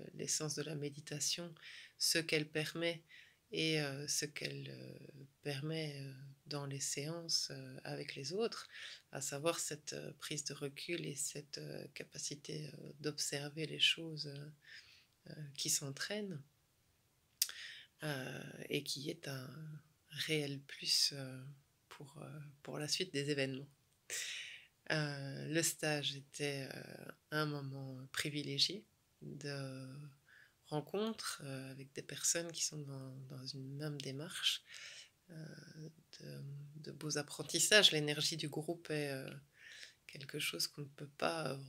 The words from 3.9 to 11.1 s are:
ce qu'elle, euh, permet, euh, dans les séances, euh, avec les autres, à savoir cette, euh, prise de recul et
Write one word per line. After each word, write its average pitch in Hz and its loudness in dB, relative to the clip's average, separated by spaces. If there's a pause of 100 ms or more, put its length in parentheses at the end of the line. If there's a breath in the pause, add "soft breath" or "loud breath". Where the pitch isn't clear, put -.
ce 147 2
qu'elle, 139 -4
euh, 131 -12 (180)
permet, 147 -2
euh, 139 -6 (340)
dans 143 -2
les 139 -4
séances, 165 0
euh, 135 -8
avec 147 -4
les 139 -4
autres, 214 0 (440 loud breath)
à 139 -4
savoir 147 2
cette, - -4
euh, 143 -4
prise - -4
de 147 -4
recul 147 -4
et 151 -4